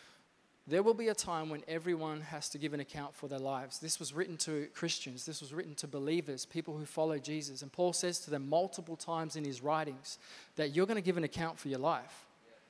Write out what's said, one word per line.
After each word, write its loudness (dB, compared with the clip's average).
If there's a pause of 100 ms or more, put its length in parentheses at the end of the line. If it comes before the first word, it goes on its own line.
(680)
There 6
will 8
be 0
a 4
time 0
when -4
everyone 0
has -6
to -6
give -2
an 0
account -8
for -8
their -4
lives. -2
This 0
was -6
written -2
to -2
Christians. -2
This -6
was -12
written -6
to -6
believers, 0
people -4
who -6
follow 2
Jesus. -4
And -12
Paul 4
says 2
to -8
them 0
multiple 2
times -2
in -2
his -2
writings 0 (360)
that 2
you're 8
gonna 4
give 4
an 4
account 0
for -4
your 2
life. 0 (440)